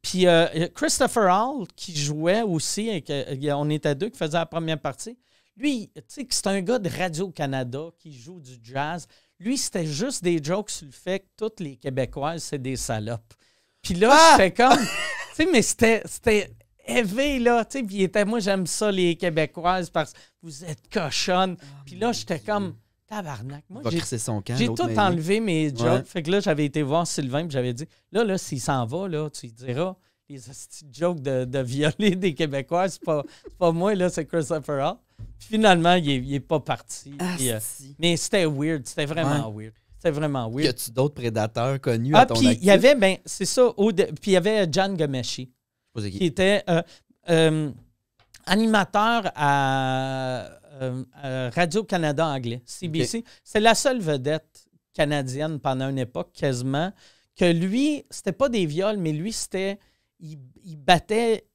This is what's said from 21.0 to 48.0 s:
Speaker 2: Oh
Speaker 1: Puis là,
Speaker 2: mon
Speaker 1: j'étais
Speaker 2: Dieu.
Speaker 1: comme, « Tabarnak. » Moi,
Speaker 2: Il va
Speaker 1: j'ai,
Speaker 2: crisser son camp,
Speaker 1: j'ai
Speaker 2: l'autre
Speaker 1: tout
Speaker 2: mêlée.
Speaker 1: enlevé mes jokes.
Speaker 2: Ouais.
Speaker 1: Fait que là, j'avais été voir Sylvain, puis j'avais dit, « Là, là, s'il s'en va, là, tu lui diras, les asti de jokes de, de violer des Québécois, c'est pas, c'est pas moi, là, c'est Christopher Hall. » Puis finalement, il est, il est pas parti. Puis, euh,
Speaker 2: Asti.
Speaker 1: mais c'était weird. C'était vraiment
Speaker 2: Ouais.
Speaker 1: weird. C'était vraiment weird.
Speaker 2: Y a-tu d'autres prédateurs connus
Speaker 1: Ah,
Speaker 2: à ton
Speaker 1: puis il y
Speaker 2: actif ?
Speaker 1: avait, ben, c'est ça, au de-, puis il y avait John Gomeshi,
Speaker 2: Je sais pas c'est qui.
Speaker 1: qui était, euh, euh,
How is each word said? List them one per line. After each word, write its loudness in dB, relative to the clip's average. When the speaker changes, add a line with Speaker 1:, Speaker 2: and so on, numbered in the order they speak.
Speaker 2:
Oh -20
Speaker 1:
Puis -18
là, -2
Speaker 2:
mon 0
Speaker 1:
j'étais -6
Speaker 2:
Dieu. -16
Speaker 1:
comme, « -4
Tabarnak. » -12
Moi, -16
Speaker 2:
Il -12
va -2
Speaker 1:
j'ai, -2
Speaker 2:
crisser -6
son -4
camp, -6
Speaker 1:
j'ai 0
Speaker 2:
l'autre -2
Speaker 1:
tout 0
Speaker 2:
mêlée. 0
Speaker 1:
enlevé 2
mes 0
jokes. -6
Speaker 2:
Ouais. 2
Speaker 1:
Fait -8
que -4
là, 2
j'avais 0
été -2
voir 0
Sylvain, -4
puis -8
j'avais -2
dit, « -10
Là, 0
là, 0
s'il -8
s'en 0
va, -6
là, -4
tu -16
lui -18
diras, -6
les -18
asti -20
de -20
jokes -2
de, -2
de -4
violer 0
des 0
Québécois, -2
c'est -12
pas, 0
c'est -20
pas 4
moi, 2
là, 2
c'est -4
Christopher -2
Hall. » -4
Puis -20
finalement, 6
il 2
est, 2
il -4
est -2
pas -2
parti. -8
Puis, 0
euh, -2
Speaker 2:
Asti. -12
Speaker 1:
mais 2
c'était 0
weird. -2
C'était -4
vraiment -2
Speaker 2:
Ouais. -12
Speaker 1:
weird. -18
C'était 0
vraiment -2
weird. -2
Speaker 2:
Y 4
a-tu -2
d'autres 0
prédateurs -2
connus 0
Speaker 1:
Ah, 12
Speaker 2:
à 10
ton -4
Speaker 1:
puis 4
il 4
y 6
Speaker 2:
actif ? 8
Speaker 1:
avait, 8
ben, 4
c'est -6
ça, 4
au 4
de-, 2
puis 0
il 6
y 6
avait 2
John 0
Gomeshi, -4
Speaker 2:
Je -
sais -20
pas -6
c'est -4
qui. -8
Speaker 1:
qui 2
était, 2
euh, 2
euh, 2